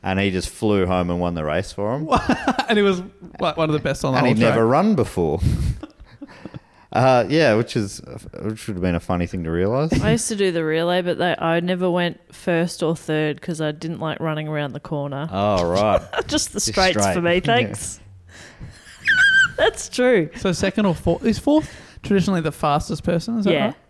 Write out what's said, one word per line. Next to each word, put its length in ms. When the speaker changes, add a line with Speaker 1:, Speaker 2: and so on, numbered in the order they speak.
Speaker 1:
and 160
he 120
just 180
flew 360
home 240
and 100
won 140
the 100
race 300
for 220
him. 180
Speaker 2:
<laughs> 60
And 80
he 60
was, 180
like, 160
one 140
of 40
the 60
best 240
on 80
the 60
Speaker 1:
And 100
Speaker 2:
whole 80
Speaker 1:
he'd 60
never 180
Speaker 2:
track. 120
Speaker 1:
run 240
before. 500
<laughs> 40
Uh, 340
yeah, 260
which 220
is, 240
which 260
would 80
have 60
been 140
a 40
funny 280
thing 160
to 80
realise. 400
Speaker 3:
I 100
used 180
to 80
do 160
the 100
relay, 380
but 160
they, 200
I 220
never 320
went 280
first 480
or 140
third 460
'cause 180
I 140
didn't 260
like 220
running 260
around 240
the 80
corner. 500
Speaker 1:
Oh, 400
right. 320
Speaker 3:
<laughs> 120
Just 260
the 60
Speaker 1:
Just 100
Speaker 3:
straights 280
Speaker 1:
straight. 160
Speaker 3:
for 80
me, 140
Speaker 1:
Yeah. 60
Speaker 3:
thanks. 580
<laughs> 800
That's 320
true. 480
Speaker 2:
So 160
second 320
or 100
fourth, 300
is 140
fourth 300
traditionally 380
the 120
fastest 500
person? 360
Is 60
that 80
Speaker 3:
Yeah. 140
Speaker 2:
right? 80